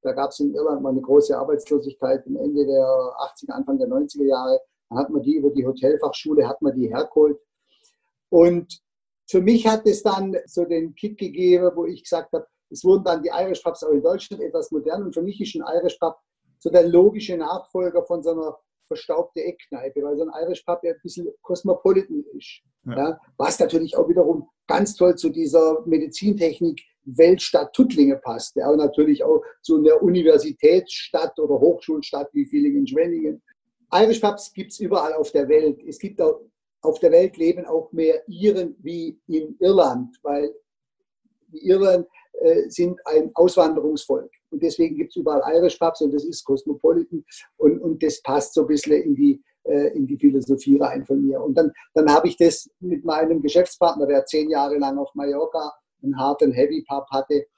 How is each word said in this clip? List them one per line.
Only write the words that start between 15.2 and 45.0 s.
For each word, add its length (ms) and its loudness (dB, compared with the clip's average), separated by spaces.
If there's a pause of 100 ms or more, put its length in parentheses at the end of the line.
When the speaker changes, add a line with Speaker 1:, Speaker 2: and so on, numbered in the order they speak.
Speaker 1:
mich 180 -10
ist 140 -10
ein 80 -8 (120)
Irish 220 -2
Pub 180 -4 (440)
so 100 -6
der 180 6
logische 480 4
Nachfolger 680 -4
von 180 -6
so 100 -2
einer 260 -6 (300)
verstaubten 540 -6
Eckkneipe, 600 -10
weil 140 -6
so 60 -4
ein 200 -8
Irish 180 -8
Pub 220 -6
ja 100 -4
ein 80 -12
bisschen 260 -12 (140)
cosmopolitan 800 0 (140)
ist. 240 -20 (240)
Speaker 2:
Ja. 100 -8
Speaker 1:
Ja, 240 -4 (180)
was 220 -4
natürlich 380 0
auch 100 2
wiederum 400 2 (200)
ganz 280 0
toll 200 4
zu 140 -4
dieser 580 2
Medizintechnik 920 -2 (260)
Weltstadt 680 4
Tuttlinge 440 4
passt, 380 -10
ja, 140 -2
und 80 4
natürlich 460 2
auch 180 2 (200)
zu 160 2
einer 240 6
Universitätsstadt 1400 2
oder 200 0
Hochschulstadt 760 -2
wie 120 0
Villingen-Schwenningen. 960 -2 (520)
Irish 260 2
Pubs 320 -4
gibt's 280 -16
überall 340 -2
auf 180 -4
der 160 0
Welt. 400 2
Es 120 -16
gibt 220 -8
auch, 200 0 (400)
auf 180 -2
der 120 4
Welt 260 4
leben 280 0
auch 260 -4
mehr 360 0
Iren 520 -2
wie 480 -10
in 320 -6
Irland, 640 2
weil 300 -4 (920)
die 180 -16
Iren, 400 2 (360)
äh, 280 2
sind 360 -4
ein 300 0
Auswanderungsvolk. 960 0 (180)
Und 120 -8
deswegen 360 -2
gibt's 180 -8